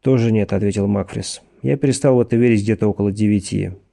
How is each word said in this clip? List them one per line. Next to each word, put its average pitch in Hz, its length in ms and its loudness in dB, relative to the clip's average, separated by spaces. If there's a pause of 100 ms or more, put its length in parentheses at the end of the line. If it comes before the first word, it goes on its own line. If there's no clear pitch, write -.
«Тоже 117 300 2
нет», — 104 220 0
ответил 101 340 -2
Макфрис. 101 540 -6 (220)
«Я 135 120 0
перестал 135 420 2
в - 20 4
это 117 160 0
верить 117 260 4
где-то 107 260 0
около 101 240 -2
девяти». 101 600 -2 (220)